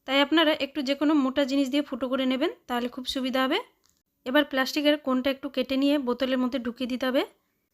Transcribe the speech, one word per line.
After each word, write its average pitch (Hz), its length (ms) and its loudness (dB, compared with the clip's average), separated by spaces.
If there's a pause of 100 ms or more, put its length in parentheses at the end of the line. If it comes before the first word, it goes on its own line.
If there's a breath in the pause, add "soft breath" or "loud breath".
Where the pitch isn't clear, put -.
তাই 269 120 2
আপনারা 311 400 4
একটু 277 220 -6
যে 262 120 0
কোনো 294 200 2
মোটা 269 300 2
জিনিস 277 260 0
দিয়ে 285 160 0
ফুটো 262 220 -6
করে 262 180 -2
নেবেন, 262 240 0 (160)
তাহলে 247 220 -4
খুব 254 180 -12
সুবিধা 262 360 -2
হবে। 269 160 0 (680)
এবার 285 180 4
প্লাস্টিকের 285 540 0
কোণটা 262 320 -2
একটু 269 180 -6
কেটে 262 280 -4
নিয়ে 285 220 2
বোতলের 254 400 -2
মধ্যে 254 200 -2
ঢুকিয়ে 240 320 -6
দিতে 254 160 -4
হবে। 262 160 2 (520)